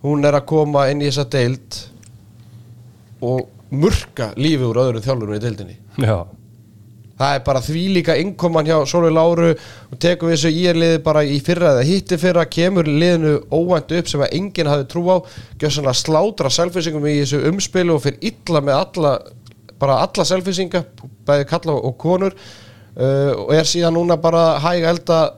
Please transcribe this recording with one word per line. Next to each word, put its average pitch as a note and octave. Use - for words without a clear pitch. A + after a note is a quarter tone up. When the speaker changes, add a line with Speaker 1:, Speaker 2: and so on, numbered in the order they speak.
Speaker 1:
hún D3
er C#3+
að C#3
koma D3
inn D3
í C#3+
þessa C3+
deild C3
og B2
murka C3+
lífið C3+
úr A#2+
öðrum A#2
þjálfurum G#2+
í A2
deildinni. G#2
Speaker 2:
Já. G2
Speaker 1:
Það C#3
er C3
bara C3+
þvílíka E3
innkoman E3+
hjá D#3+
Sólveig E3+
Láru. E3
Hún C3
tekur E3+
við -
þessu D3+
I E3
R E3
liði E3
bara D3+
í C#3+
fyrra E3+
eða B2
hitti F3+
fyrra, E3+
kemur E3+
liðinu D#3
óvænt E3
upp B2+
sem C#3
að -
enginn F3
hafði C#3+
trú E3+
á, F#3
gjörsamlega C#3+
slátra D#3+
Selfyssingum E3
í D3
þessu C#3
umspili F3+
og D3
fer C#3
illa E3+
með C#3+
alla, D#3+
bara C3+
alla E3+
Selfyssinga, F3+
bæði C#3+
kalla D#3+
og A#2
konur, F#3
eh, C3+
og G#2
er D#3+
síðan E3+
núna E3+
bara E3
hæg E3
elda E3